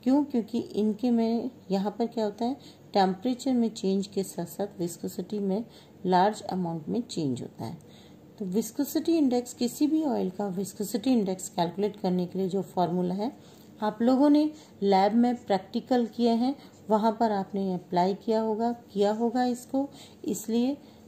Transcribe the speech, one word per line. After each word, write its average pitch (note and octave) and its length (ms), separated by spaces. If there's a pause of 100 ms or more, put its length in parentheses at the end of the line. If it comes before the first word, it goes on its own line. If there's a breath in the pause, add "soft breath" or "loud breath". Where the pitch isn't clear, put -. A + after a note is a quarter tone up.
क्यों? C#4 200
क्योंकि A#3 360
इनके G#3+ 520
में A#3 380 (220)
यहाँ G3 280
पर A#3 80
क्या A3 180
होता G#3 200
है, C4+ 120 (360 loud breath)
Temperature G#3 600
में A#3 160
change G3 380
के G3 160
साथ F3 220
साथ G3 340
viscosity F#3 600
में G3 260 (400 loud breath)
large F#3 360
amount E3 460
में A3+ 140
change C#3 400
होता - 240
है। D3+ 120 (640 loud breath)
तो G#3 60
viscosity C#4+ 720
index, B3 360
किसी B3 340
भी D#4 160
ऑयल G#3 260
का G3+ 180
viscosity G3 640
index F#3+ 380
calculate F#3+ 460
करने F3+ 300
के F3+ 140
लिए F#3+ 100
जो F#3+ 120
formula F3+ 540
है, A3 220 (440 loud breath)
आप G#3+ 200
लोगों C4 280
ने D4+ 220 (320 loud breath)
lab G3 300
में A#3+ 220
practical A#3 680
किए A#3 260
हैं, B3 240 (340 loud breath)
वहाँ G#3+ 300
पर A3+ 120
आपने G3 420
apply F3+ 400
किया A3 280
होगा, A3 300
किया G3+ 400
होगा A#3 320
इसको, C4 460 (360 loud breath)
इसलिए A#3+ 520 (300 loud breath)